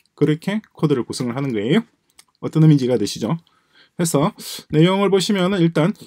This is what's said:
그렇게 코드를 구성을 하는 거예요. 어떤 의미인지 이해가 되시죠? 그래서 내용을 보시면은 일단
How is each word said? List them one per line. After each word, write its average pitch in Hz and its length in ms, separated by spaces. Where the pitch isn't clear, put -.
그렇게 160 460
코드를 143 300
구성을 120 320
하는 139 180
거예요. 127 300
어떤 - 240
의미인지 147 220
이해가 123 120
되시죠? 110 400
그래서 170 380
내용을 185 400
보시면은 196 480
일단 165 340